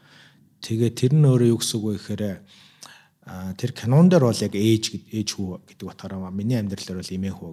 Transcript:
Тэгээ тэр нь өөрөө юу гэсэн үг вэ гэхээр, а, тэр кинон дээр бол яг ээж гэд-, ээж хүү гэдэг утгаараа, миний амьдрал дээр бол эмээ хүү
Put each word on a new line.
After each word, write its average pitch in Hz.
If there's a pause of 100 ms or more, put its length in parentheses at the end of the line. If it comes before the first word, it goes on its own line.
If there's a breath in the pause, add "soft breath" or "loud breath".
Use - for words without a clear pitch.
(640 soft breath)
Тэгээ 113
тэр 127
нь 151
өөрөө 120
юу 113
гэсэн -
үг 107
вэ 107
гэхээр, 104 (1040 loud breath)
а, 92
тэр 117
кинон 139
дээр 165
бол 113
яг 101
ээж 107
гэд-, -
ээж 110
хүү 95 (200)
гэдэг -
утгаараа, 95
миний 104
амьдрал 101
дээр 92
бол 95
эмээ 95
хүү 85